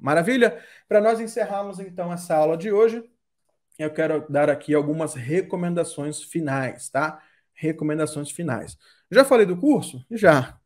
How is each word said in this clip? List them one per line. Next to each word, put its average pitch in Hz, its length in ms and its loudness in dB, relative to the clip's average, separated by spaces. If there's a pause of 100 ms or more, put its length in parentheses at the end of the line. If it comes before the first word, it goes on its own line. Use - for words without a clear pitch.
Maravilha? 185 580 2 (280)
Pra 208 140 4
nós 226 200 2
encerrarmos, 202 600 -6
então, 180 320 -8
essa 175 240 -2
aula 156 200 4
de 180 140 -6
hoje, 226 320 4 (760)
eu 151 120 -4
quero 156 380 -2
dar 143 220 2
aqui 143 240 -2
algumas 151 400 0
recomendações 165 1080 -4
finais, 135 680 -4
tá? 151 320 -2 (320)
Recomendações 151 760 -4
finais. 127 460 -8 (340)
Já 240 140 6
falei 240 220 4
do 180 100 -2
curso? 208 540 0
Já, 175 560 2